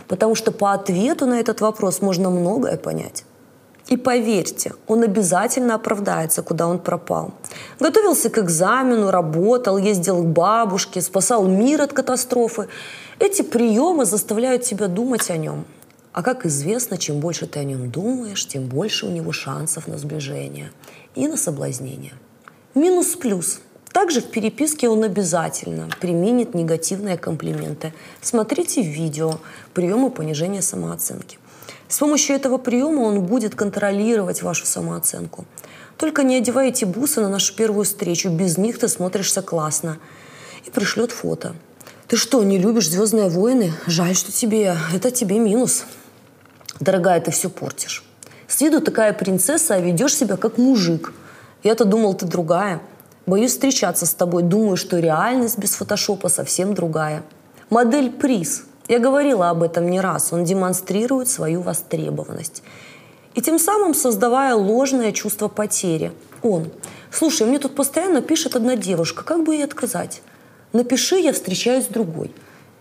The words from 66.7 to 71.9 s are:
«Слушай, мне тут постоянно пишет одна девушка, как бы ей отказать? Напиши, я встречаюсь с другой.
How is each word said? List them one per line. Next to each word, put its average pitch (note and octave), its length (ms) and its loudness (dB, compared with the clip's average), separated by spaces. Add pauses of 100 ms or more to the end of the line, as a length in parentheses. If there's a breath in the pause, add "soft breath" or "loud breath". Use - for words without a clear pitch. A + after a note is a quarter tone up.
«Слушай, C#4 340 2
мне C#4 140 2
тут - 160 -6
постоянно D#4+ 460 2
пишет - 340 0
одна B3 180 2
девушка, F3+ 480 -2
как D#4+ 220 0
бы D#4 100 2
ей D4 100 0
отказать? F#3 560 -6 (520 loud breath)
Напиши, B3 480 2
я D#4+ 120 4
встречаюсь A#3+ 520 0
с - 40 -6
другой. F#3+ 460 -4 (460 loud breath)